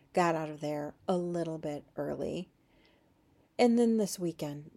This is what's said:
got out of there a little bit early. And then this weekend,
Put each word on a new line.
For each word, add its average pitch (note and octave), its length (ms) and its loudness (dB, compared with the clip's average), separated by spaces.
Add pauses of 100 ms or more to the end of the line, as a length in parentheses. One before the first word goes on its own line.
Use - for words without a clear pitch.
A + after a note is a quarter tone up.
(140)
got E3+ 220 2
out D#3 140 -4
of D3+ 100 -12
there D3+ 340 -4 (140)
a F#3 80 2
little E3+ 420 -2
bit D3 280 -8 (100)
early. D3 540 -4 (1080)
And A#3 220 6
then A3+ 180 6
this G3+ 220 0
weekend, D#3 580 -6